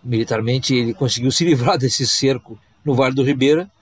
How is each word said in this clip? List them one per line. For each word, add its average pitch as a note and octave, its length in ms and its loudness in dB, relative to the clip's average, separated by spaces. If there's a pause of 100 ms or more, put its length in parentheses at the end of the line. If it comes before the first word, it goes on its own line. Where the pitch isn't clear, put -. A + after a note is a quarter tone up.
militarmente A#2+ 680 -2
ele A#2+ 180 0
conseguiu B2 380 -2
se E3 140 0
livrar D#3 340 2
<laughs> - 0 -
desse B2+ 280 -2
cerco B2+ 520 -2 (260)
no D3 100 0
Vale C3 200 2
do C3+ 80 0
Ribeira C#3+ 480 2 (120)